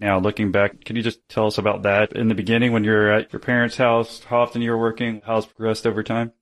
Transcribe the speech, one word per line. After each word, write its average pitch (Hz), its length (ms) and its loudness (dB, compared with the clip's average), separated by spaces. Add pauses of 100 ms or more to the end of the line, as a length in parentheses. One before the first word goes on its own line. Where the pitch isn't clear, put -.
now, 98 180 2
looking 104 320 0
back? 101 320 0
Can 110 140 -6
you 117 40 -2
just 113 280 -6
tell 110 160 0
us 107 120 -2
about 101 260 -2
that? 101 280 2
In 117 160 -2
the 110 80 2
beginning, 117 380 0
when 110 100 0
you 107 80 2
were 107 180 4
at 110 220 0
your 107 80 -8
parents' 120 380 -2
house, 117 480 0
how 120 160 2
often 120 200 -2
you 117 100 -2
were 117 60 0
working, 113 480 -2
how 113 120 0
it's 107 100 -4
progressed 113 400 -4
over 107 160 -2
time? 113 380 -4